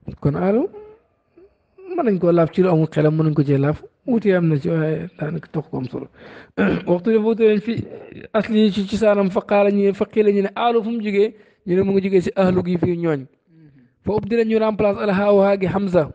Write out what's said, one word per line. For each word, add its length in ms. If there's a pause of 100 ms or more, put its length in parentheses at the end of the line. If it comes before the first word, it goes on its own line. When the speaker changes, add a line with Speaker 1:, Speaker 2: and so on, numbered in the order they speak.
(200)
Speaker 1:
Kon 160
aalu 320 (1300)
mën 80
nañ 140
koo 140
laaf 200
ci 100
lu 80
amul 200
xelam, 260
mën 100
nañ 80
ko 100
cee 140
laaf. 240 (240)
Wuute 280
am 140
na 100
ci, 100
waaye 400 (100)
daanaka 340
tax 180
ko 80
am 100
solo. 200 (480)
<clears throat> 300
Waxtu 260
dafa 120
wuute 180
leen 180
fi 240 (480)
asli 400
ci 140
cosaanam 440
fa 100
qaala 300
ñu, 240
fa 120
qiila 240
ñu 120
ne 140
aalu 260
fu 80
mu 120
jógee? 320 (320)
Ñu 100
ne 60
mu 100
ngi 100
jógee 180
si 160
ahlu 280
gi 140
fii 180
ñooñ. 240
Speaker 2:
Mhm. 480 (360)
Speaker 1:
Fa 80
ubdila 320
ñu 140
remplace 420
al 100
haaw 300
haa 200
gi 60
hamza 480